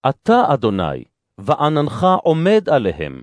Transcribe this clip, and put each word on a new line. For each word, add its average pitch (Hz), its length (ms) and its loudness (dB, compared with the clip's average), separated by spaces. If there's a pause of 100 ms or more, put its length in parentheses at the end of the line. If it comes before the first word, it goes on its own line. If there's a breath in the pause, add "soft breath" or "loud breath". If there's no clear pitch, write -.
אתה 233 360 2 (100)
אדוני, 95 500 -2 (340)
ועננך 147 680 0 (160)
עומד 175 460 2
עליהם 82 540 -2